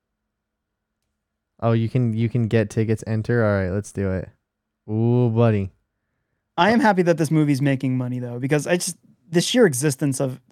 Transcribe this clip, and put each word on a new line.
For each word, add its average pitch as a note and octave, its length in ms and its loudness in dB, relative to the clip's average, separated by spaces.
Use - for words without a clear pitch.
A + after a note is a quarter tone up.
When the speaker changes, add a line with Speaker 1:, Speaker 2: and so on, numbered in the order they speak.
Speaker 1:
Oh, A#2 140 0
you A2+ 160 0
can, A#2+ 240 0
you A2+ 160 0
can A#2 180 0
get A2 220 0
tickets, A2 360 -2
enter. A2+ 380 -2
All G#2+ 80 2
right, F#2 100 -2
let's G2+ 180 -6
do G2 200 -4
it. F#2 180 -6
Ooh, A#2+ 400 2
buddy. A2 420 0
Speaker 2:
I F#3 140 4
am A#3 80 2
happy G#3 240 4
that E3+ 140 2
this D3+ 140 -2
movie's D3 300 2
making C3 360 0
money, B2 220 -4
though, B2 200 -10
because C#3 280 -2
I F3+ 100 0
just, F3+ 180 -8
the E3+ 120 0
sheer B3 240 4
existence C#3 540 0
of, B2+ 200 -6